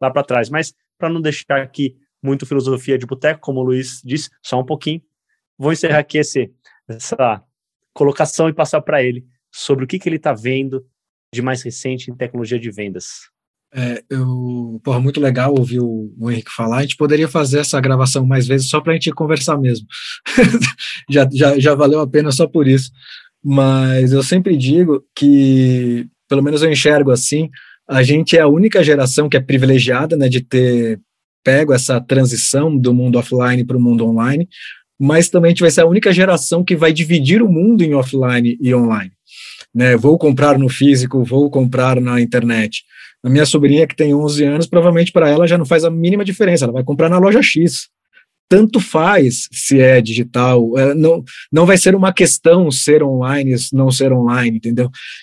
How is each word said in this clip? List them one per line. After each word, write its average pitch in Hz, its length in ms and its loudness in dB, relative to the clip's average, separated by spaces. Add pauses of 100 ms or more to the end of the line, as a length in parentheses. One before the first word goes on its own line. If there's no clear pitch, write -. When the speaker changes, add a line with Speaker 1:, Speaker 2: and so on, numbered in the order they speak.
Speaker 1:
lá 131 100 -4
pra 139 120 -2
trás. 120 260 -4
Mas, 151 240 -6 (240)
pra 165 140 -6
não 165 100 -6
deixar 147 400 -4
aqui 131 340 -8 (280)
muito 135 240 -6
filosofia 131 500 -4
de 123 100 -10
boteco, 151 340 -4
como 131 200 -8
o 127 40 -4
Luiz 127 380 -6
disse, 127 280 -10 (120)
só - 180 -6
um 131 40 -6
pouquinho, 156 380 -8 (560)
vou 147 140 -2
encerrar 151 260 0
aqui 147 180 -4
esse, 147 340 -4 (380)
essa 113 540 -4 (500)
colocação 151 560 -2
e 151 60 -4
passar 156 260 -2
pra 151 220 -2
ele 123 240 -6 (260)
sobre 131 320 -4
o 127 40 -8
que 185 100 -8
que 180 100 -8
ele 160 100 -4
tá 151 140 -4
vendo 131 540 -6 (460)
de 120 100 -6
mais 127 200 -6
recente 127 480 -10
em 123 40 -16
tecnologia 123 440 -8
de 113 120 -12
vendas. 98 580 -14 (440)
Speaker 2:
É, 123 380 -8
eu, 123 720 -8
porra, 127 160 -4
muito 139 220 -2
legal 135 360 0
ouvir 123 220 -2
o, 113 400 -6
o 113 100 -8
Henrique 113 220 -6
falar. 117 280 -6
A 139 40 -2
gente 143 140 -6
poderia 151 320 0
fazer 143 320 -2
essa 147 200 -4
gravação 131 460 0
mais 131 220 0
vezes 131 200 -2
só 151 120 0
pra 160 140 -2
gente 165 180 -4
conversar 151 460 -4
mesmo. 120 280 -2 (400)
<laughs> - 840 -2
Já, 135 240 2
já, 143 260 2
já 143 160 2
valeu 143 260 2
a 147 60 -2
pena 147 240 0
só 156 160 0
por 147 220 0
isso. 131 220 2 (540)
Mas 135 680 2
eu 135 100 2
sempre 180 340 0
digo 143 480 0 (120)
que, 131 920 2 (220)
pelo 139 140 0
menos 147 200 0
eu 160 80 2
enxergo 143 400 2
assim, 147 380 -2 (400)
a 131 140 0
gente 151 340 2
é 160 40 8
a 151 60 4
única 180 380 4
geração 143 440 0
que 139 80 0
é 131 40 2
privilegiada, 131 760 0
né, 135 120 0
de 123 120 0
ter 120 600 -2 (420)
pego 143 300 2
essa 127 280 0
transição 135 760 0
do 123 180 2
mundo 123 240 0
offline 123 460 0
pro 123 160 -2
mundo 117 260 2
online, 123 420 -2 (520)
mas 156 280 2
também 170 200 2
a - 20 6
gente 170 120 0
vai 165 80 6
ser 170 100 2
a 165 60 6
única 196 260 2
geração 175 500 0
que 180 140 -2
vai 160 160 2
dividir 160 500 0
o 208 80 2
mundo 180 320 2
em 151 120 0
offline 123 640 0
e 127 120 0
online. 113 380 0 (640)
Né, 123 220 4
vou 143 200 4
comprar 143 420 2
no 135 100 0
físico, 127 560 2
vou 139 260 0
comprar 127 500 0
na 123 200 0
internet. 117 640 -2 (380)
A 123 60 -4
minha 143 180 4
sobrinha, 147 400 4
que - 100 -14
tem 147 180 2
onze 147 300 0
anos, 151 220 0
provavelmente 170 460 2
pra 160 160 4
ela 165 180 4
já 175 120 2
não 156 80 -2
faz 160 180 2
a 165 60 0
mínima 175 340 0
diferença, 185 400 0
ela 117 80 -2
vai 127 120 -4
comprar 147 240 0
na 180 100 2
loja 202 240 4
X. - 460 0 (600)
Tanto 214 320 4
faz 160 720 0
se - 260 0
é 131 220 6
digital, 120 760 0
é, 135 160 2
não, 156 300 2 (300)
não 160 120 4
vai 180 140 4
ser 190 160 2
uma 185 180 2
questão 175 560 2
ser 147 320 2
online, 135 540 -2 (180)
não 131 200 2
ser 135 200 0
online, 120 440 0
entendeu? 120 340 -2 (320)